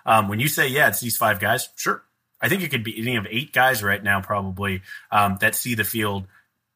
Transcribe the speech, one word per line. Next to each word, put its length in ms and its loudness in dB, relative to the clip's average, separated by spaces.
Um, 240 4
when 100 -4
you 100 0
say, 200 0
"Yeah, 200 4
it's 120 0
these 160 -4
five 240 2
guys," 360 0
sure. 280 -4
I 80 0
think 120 2
it 80 -6
could 140 -4
be 160 -6
any 160 -2
of 140 -2
eight 240 -6
guys 280 4
right 200 0
now, 180 2
probably, 640 -4
um, 300 2
that 140 2
see 200 -4
the 100 0
field 420 -2